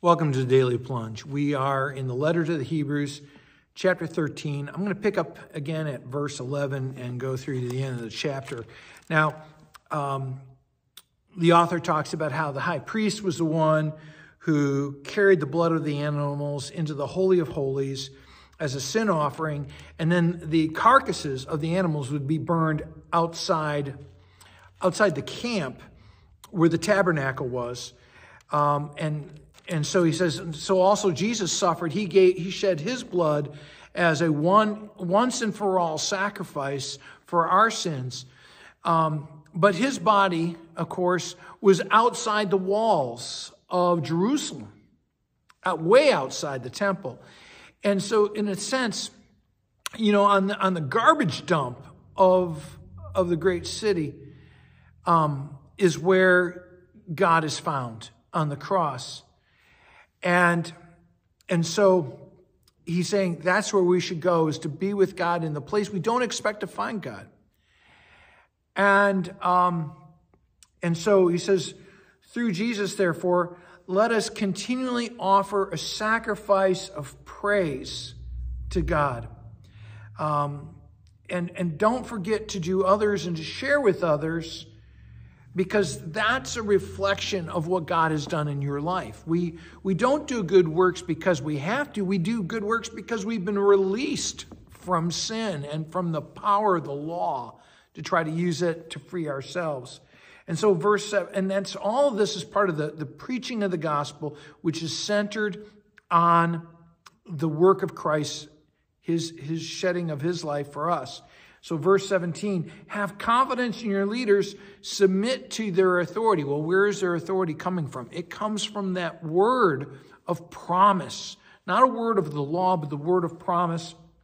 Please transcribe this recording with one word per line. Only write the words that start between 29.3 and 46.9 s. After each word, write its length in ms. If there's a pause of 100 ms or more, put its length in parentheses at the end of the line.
and 200
so 180
he 80
says, 300 (100)
"So 300
also 280
Jesus 400
suffered. 400
He 140
gave, 320
he 140
shed 300
his 220
blood 540 (380)
as 260
a 100
one, 680
once 420
and 160
for 220
all 180
sacrifice 1000 (260)
for 240
our 220
sins." 560 (580)
Um, 420 (280)
but 200
his 240
body, 580 (200)
of 140
course, 440 (280)
was 180 (100)
outside 600
the 80
walls 960 (160)
of 320
Jerusalem, 680 (920)
out, 160
way 320
outside 500
the 60
temple. 500 (640)